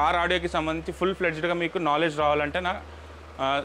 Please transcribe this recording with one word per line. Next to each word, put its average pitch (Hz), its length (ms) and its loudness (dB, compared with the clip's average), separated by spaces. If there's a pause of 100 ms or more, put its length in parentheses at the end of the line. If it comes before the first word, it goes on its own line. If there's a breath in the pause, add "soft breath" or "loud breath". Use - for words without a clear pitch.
car 170 240 4
ఆడియోకి 175 320 0
సంబంధించి 165 420 -2
full 190 220 2
ఫ్లెడ్జ్డ్గా 175 420 0
మీకు 170 160 0 (120)
నాలెడ్జ్ 151 340 2
రావాలంటే 147 420 2
నా, 185 80 0 (680)
ఆ, - 20 2 (180)